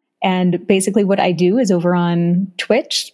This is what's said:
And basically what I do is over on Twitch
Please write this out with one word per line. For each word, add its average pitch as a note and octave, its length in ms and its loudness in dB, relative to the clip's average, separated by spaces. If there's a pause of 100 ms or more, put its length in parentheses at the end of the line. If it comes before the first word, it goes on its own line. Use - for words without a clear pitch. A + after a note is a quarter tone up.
(220)
And F#3 440 0
basically G3 380 0
what G3 160 0
I F#3 120 0
do F3+ 260 2
is A3 120 2
over F3 240 0
on F3 600 0
Twitch - 580 -4